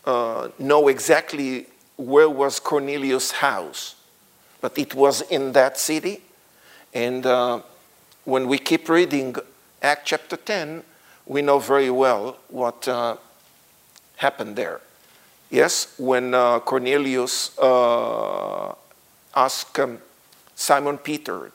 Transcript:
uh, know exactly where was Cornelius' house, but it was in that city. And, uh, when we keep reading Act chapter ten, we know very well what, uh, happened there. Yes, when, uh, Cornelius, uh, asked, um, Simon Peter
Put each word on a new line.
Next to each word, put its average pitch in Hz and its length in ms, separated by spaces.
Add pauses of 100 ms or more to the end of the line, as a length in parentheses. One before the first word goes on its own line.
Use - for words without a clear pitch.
uh, 120 440 (100)
know 143 300
exactly 139 760 (300)
where 143 320
was 139 300
Cornelius' 139 720
house, 95 640 (680)
but - 160
it 143 180
was 135 280
in 139 300
that 139 260
city. 160 440 (720)
And, 127 320
uh, 123 360 (640)
when 131 240
we 135 100
keep 160 300
reading 147 480 (460)
Act 143 240
chapter - 300
ten, 160 460 (440)
we 143 160
know 143 160
very 135 320
well 127 480 (100)
what, 120 400
uh, 120 280 (1000)
happened 107 400
there. 85 240 (680)
Yes, 139 480
when, 127 360
uh, 120 260
Cornelius, 131 1000
uh, 113 1160 (600)
asked, - 440
um, 120 220 (540)
Simon 143 440
Peter 123 560